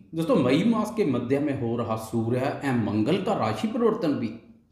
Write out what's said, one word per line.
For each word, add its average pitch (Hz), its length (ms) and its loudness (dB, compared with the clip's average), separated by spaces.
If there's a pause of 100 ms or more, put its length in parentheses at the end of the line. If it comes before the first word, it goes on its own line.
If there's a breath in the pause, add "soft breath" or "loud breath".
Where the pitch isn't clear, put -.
(160)
दोस्तों, 165 220 0
मई 135 280 4
मास 220 320 0
के 208 100 2
मध्य 123 320 0
में 139 220 -2
हो 117 160 -2
रहा 110 200 -2
सूर्य 113 420 -2
एवं 135 460 -2
मंगल 107 380 2
का 214 120 0
राशि 113 320 0
परिवर्तन 214 480 0
भी 113 180 -4 (380)